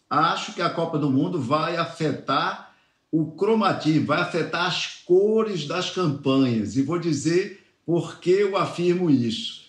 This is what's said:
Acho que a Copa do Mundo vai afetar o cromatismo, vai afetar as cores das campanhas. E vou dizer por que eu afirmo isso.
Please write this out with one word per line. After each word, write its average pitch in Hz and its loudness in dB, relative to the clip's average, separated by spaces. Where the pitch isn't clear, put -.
Acho 156 0
que - -6
a 165 0
Copa 160 -2
do 147 0
Mundo 160 0
vai 156 -2
afetar 160 -4
o 156 0
cromatismo, 185 2
vai 160 0
afetar 175 -2
as - -6
cores 202 2
das 143 -4
campanhas. 135 0
E 135 4
vou 156 -2
dizer 165 -2
por 160 -2
que 170 2
eu 196 4
afirmo 175 0
isso. 117 0